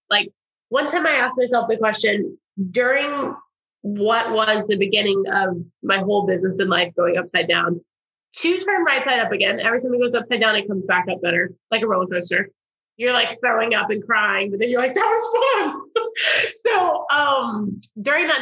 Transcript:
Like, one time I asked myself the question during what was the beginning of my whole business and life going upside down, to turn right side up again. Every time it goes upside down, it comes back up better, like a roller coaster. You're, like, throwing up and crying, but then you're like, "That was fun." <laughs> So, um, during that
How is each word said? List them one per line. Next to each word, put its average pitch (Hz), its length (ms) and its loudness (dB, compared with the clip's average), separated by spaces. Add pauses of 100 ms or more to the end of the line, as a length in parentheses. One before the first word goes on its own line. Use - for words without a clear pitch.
Like, 208 200 0 (400)
one 285 180 0
time 330 180 -2
I 320 60 2
asked 254 260 0
myself 240 320 0
the 220 60 0
question 214 600 -2 (340)
during 277 640 -2 (460)
what 214 500 0
was 214 360 0
the 208 100 -2
beginning 196 520 0
of 190 280 0 (260)
my 196 140 2
whole 196 280 2
business 185 340 0
and 190 100 0
life 175 260 0
going 175 220 2
upside 175 300 -2
down, 170 340 0 (560)
to 349 220 2
turn 381 260 0
right 262 180 2
side 254 160 2
up 220 120 -2
again. 180 280 0
Every 233 200 0
time 254 140 -2
it 240 60 2
goes 240 160 2
upside 233 240 -2
down, 214 160 4
it 202 120 -2
comes 190 180 -4
back 190 260 0
up 180 100 -6
better, 175 300 0 (180)
like 220 120 -2
a 226 60 0
roller 185 200 0
coaster. 180 420 -2 (480)
You're, 247 160 0
like, 233 260 -2
throwing 226 340 0
up 214 160 0
and 208 160 -4
crying, 202 460 0
but 196 80 -4
then 240 100 0
you're 247 120 2
like, 254 140 0
"That 392 60 2
was 453 640 2
fun." - 220 -4
<laughs> - 60 -20 (760)
So, 370 440 2
um, 233 720 0 (220)
during 302 260 0
that 294 140 0